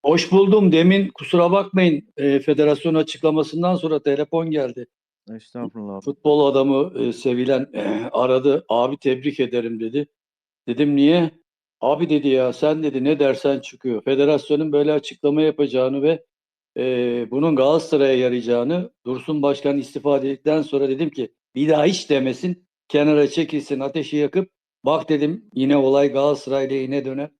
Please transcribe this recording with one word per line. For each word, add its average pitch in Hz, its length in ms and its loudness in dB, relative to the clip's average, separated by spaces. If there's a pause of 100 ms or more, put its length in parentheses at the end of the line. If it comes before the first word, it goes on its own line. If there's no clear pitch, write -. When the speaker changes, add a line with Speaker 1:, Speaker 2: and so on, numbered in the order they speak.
Speaker 1:
Hoş 170 280 2
buldum. 196 400 6
Demin 185 360 4
kusura 170 440 0
bakmayın, 185 640 0
e, 139 240 2
federasyon 151 540 0
açıklamasından 156 800 -2
sonra 156 260 -4
telefon 151 480 -2
geldi. 127 360 -6 (500)
Speaker 2:
Estağfurullah 110 600 -12
abi. 95 80 -14
Speaker 1:
Futbol 147 420 2
adamı, 139 560 0
e, 120 100 -2
sevilen, 127 600 -2
<clears throat> 107 400 -6
aradı. 131 560 0
"Abi 123 280 0
tebrik 139 440 -4
ederim." 117 400 -4
dedi. 123 260 -6 (640)
Dedim, 143 280 0
"Niye?" 156 340 4 (500)
"Abi," 147 300 0
dedi, 143 180 0
"ya 127 240 2
sen," 156 300 -2
dedi, 135 220 -4
"ne 147 140 0
dersen 135 420 0
çıkıyor. 123 440 -6
Federasyonun 147 680 0
böyle 147 200 2
açıklama 147 500 -2
yapacağını 139 600 0
ve, 160 220 0 (520)
e, 123 60 -4 (480)
bunun 147 260 0
Galatasaray'a 139 600 2
yarayacağını 123 760 -2 (160)
Dursun 135 360 -4
Başkan 139 360 0
istifa 139 440 -2
dedikten 147 400 -2
sonra 139 260 -2
dedim 143 220 -2
ki, 123 220 -8 (220)
'Bir 143 140 0
daha 151 160 4
hiç 185 260 -2
demesin, 175 560 -2 (220)
kenara 147 400 4
çekilsin, 143 520 -4
ateşi 139 360 -6
yakıp,' 147 340 -2 (340)
bak," 156 240 0
dedim, 151 460 -2
"yine 135 220 2
olay 139 360 4
Galatasaray 139 580 -2
lehine 135 340 -4
döner." 139 360 -8